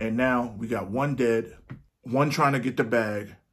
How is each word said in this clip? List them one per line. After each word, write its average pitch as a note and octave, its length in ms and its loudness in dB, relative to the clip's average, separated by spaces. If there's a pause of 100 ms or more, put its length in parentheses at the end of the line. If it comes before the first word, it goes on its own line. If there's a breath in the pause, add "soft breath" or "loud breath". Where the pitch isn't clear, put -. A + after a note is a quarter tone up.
And A2 160 -2
now B2 420 2
we A2+ 80 -6
got G2+ 240 -4
one C3+ 240 -2
dead, A#2 420 0 (460)
one C3+ 260 2
trying C#3+ 260 2
to C3+ 40 0
get B2 180 -4
the C3+ 80 2
bag, G#2+ 520 0 (160)